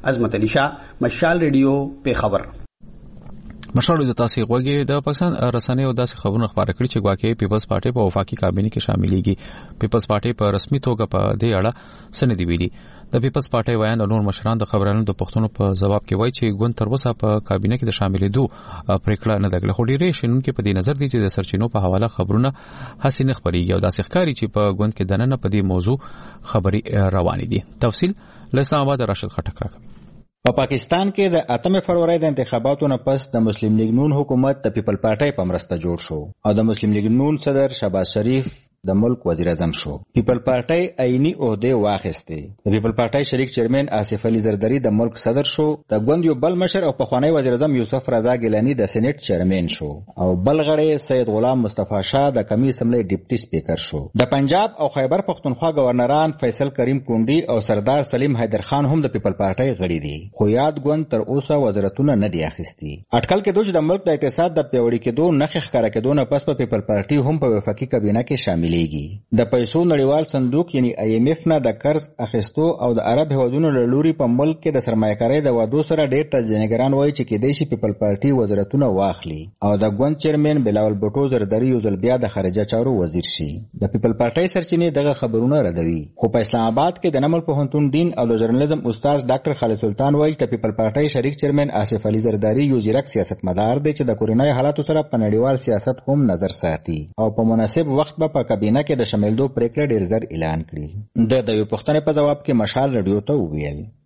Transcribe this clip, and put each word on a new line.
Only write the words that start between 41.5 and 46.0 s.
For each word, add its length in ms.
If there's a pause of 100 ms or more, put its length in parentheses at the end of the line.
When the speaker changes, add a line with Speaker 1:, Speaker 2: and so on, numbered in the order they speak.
Speaker 3:
واخیستې. 580 (240)
د 80
پیپل 240
پارټي 320
شریک 240
چیرمن 340 (120)
آصف 300
علي 140
زردری 400
د 140
ملک 260
صدر 280
شو. 140 (280)
د 140